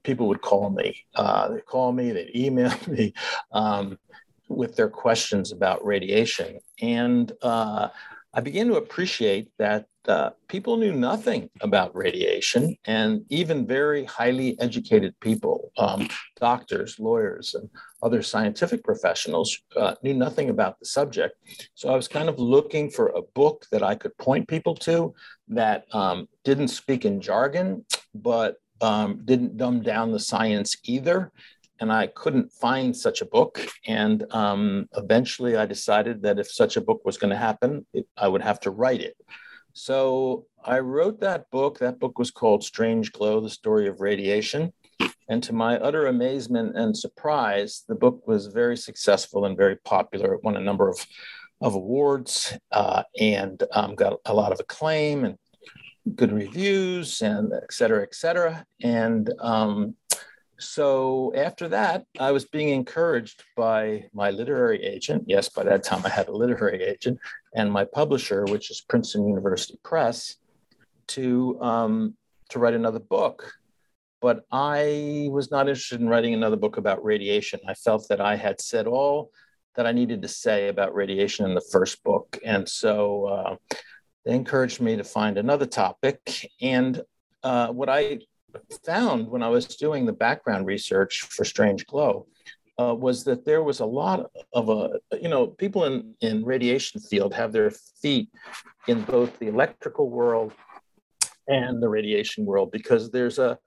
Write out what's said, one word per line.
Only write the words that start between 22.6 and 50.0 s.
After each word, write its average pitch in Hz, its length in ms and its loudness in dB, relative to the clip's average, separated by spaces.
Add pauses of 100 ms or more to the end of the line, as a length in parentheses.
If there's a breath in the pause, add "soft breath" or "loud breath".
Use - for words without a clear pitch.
for 113 180 2
a 87 140 -4
book 151 500 0
that 104 100 2
I 101 120 2
could - 240 -8
point - 300 0
people 160 280 -2
to 165 380 0 (340 loud breath)
that, 110 460 0
um, 92 340 0 (160)
didn't 139 240 2
speak 127 380 -2
in 98 160 0
jargon, 143 640 0 (280)
but, 110 420 0 (260)
um, 104 420 0
didn't 123 320 2
dumb 123 240 0
down 113 320 0
the 104 80 -2
science 107 640 0
either. 160 480 0 (460 loud breath)
And 110 140 -2
I 110 140 2
couldn't - 460 -2
find 127 440 0
such - 240 -2
a 98 60 -6
book. - 340 2 (260)
And, 107 460 2
um, 101 640 0
eventually 117 600 2
I 107 100 2
decided 104 560 0
that 101 160 2
if 101 120 -4
such 113 260 2
a 117 40 0
book 110 240 0
was 98 140 -2
gonna 101 180 0
happen, 120 560 -2
it, - 140 -6 (100)
I 101 120 2
would 95 120 2
have 107 200 -2
to 101 100 -4
write 113 320 0
it. 82 140 -12 (580 loud breath)
So 131 720 -2 (180)
I 127 140 0
wrote 151 420 0
that 180 300 -2
book. 139 280 0
That 123 200 -2
book 123 200 -4
was 123 120 -2
called 107 340 2
Strange 113 480 0
Glow, 107 280 0
The 107 100 -4
Story 107 380 0
of 92 120 -6
Radiation. 104 720 0 (560 soft breath)
And 117 140 0
to 113 100 -8
my 113 260 2
utter 143 280 0
amazement 123 720 0
and 110 180 0
surprise, 110 880 -2
the 113 80 -4
book 123 320 2
was 104 200 2
very 120 320 0
successful - 640 0
and 95 100 -2
very 98 220 4
popular. 98 560 0